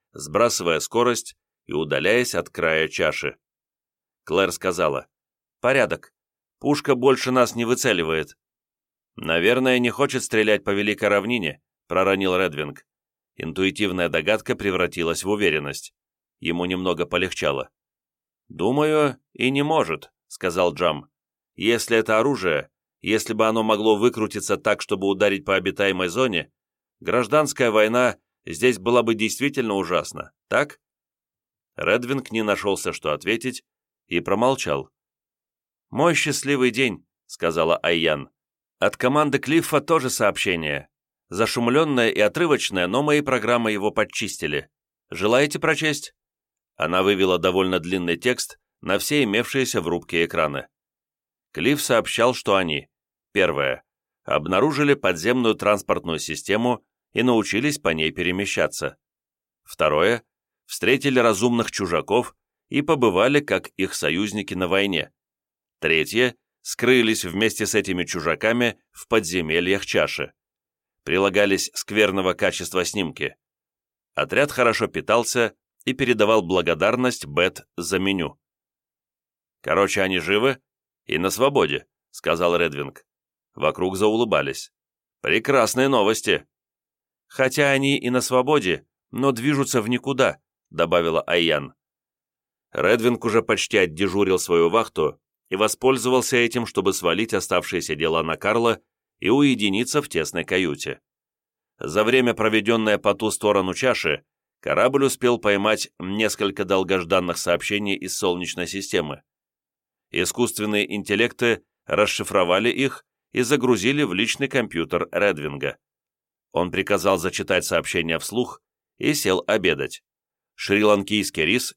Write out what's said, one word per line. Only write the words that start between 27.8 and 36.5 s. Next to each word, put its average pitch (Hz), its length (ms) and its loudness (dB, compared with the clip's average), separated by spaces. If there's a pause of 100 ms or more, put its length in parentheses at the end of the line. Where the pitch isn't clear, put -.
здесь 110 320 2
была 117 240 2
бы 113 140 2
действительно 117 580 -2
ужасна, 85 600 -2 (160)
так?" 139 300 -2 (960)
Редвинг 123 560 -2
не 110 120 -2
нашёлся, 98 500 -2
что - 180 -6
ответить, 104 520 -4 (460)
и 85 100 -2
промолчал. 98 680 -2 (1000)
"Мой 151 240 2
счастливый 135 580 0